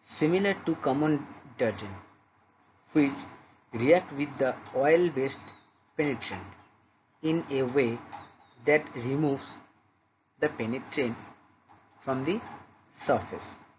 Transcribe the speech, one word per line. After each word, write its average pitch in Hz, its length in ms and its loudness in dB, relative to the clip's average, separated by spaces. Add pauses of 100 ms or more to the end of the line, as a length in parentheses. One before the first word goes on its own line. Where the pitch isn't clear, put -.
similar 190 500 2 (140)
to 165 80 2
common 147 520 0 (300)
detergent, 104 340 -2 (1000)
which 143 220 6 (580)
react 147 400 4
with 143 240 -4
the 127 180 2 (220)
oil-based 143 640 4 (580)
penetrant 117 460 -2 (800)
in 160 280 2
a 135 120 2
way 123 360 2 (680)
that 151 180 4 (120)
removes 135 580 0 (840)
the 151 100 2
penetrant 120 680 -4 (880)
from 131 220 -2
the 180 140 0 (540)
surface. - 640 -2 (220)